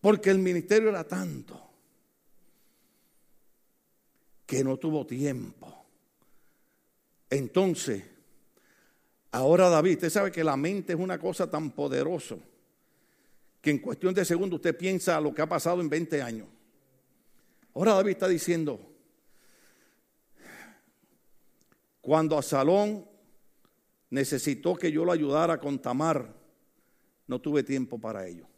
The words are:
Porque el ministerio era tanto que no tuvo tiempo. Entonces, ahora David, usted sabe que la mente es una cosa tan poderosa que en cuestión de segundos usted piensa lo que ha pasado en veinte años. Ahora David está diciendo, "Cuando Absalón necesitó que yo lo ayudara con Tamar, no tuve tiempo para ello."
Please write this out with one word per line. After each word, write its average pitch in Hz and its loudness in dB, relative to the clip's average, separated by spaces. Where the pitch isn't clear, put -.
Porque 202 4
el 190 6
ministerio 185 4
era 180 -2
tanto 170 -8
que 135 -2
no 131 0
tuvo 156 -4
tiempo. - -8
Entonces, 139 0
ahora 165 6
David, 170 6
usted 165 -2
sabe 196 0
que 170 -4
la 147 2
mente 175 -2
es 160 -2
una 180 -4
cosa 170 -4
tan 156 -6
poderosa 139 -4
que 151 -2
en 143 0
cuestión 185 -4
de 185 2
segundos 175 -2
usted 165 -2
piensa 180 0
lo 151 -2
que 151 -2
ha 156 -2
pasado 170 -2
en 165 -2
veinte 151 -2
años. 113 -10
Ahora 208 4
David 190 4
está 185 -2
diciendo, 160 -2
"Cuando 156 2
Absalón 175 2
necesitó 139 -2
que 175 -2
yo 160 0
lo 180 2
ayudara 156 2
con 143 -6
Tamar, 135 -2
no 123 -6
tuve 147 0
tiempo 123 -4
para 104 -8
ello." 85 -16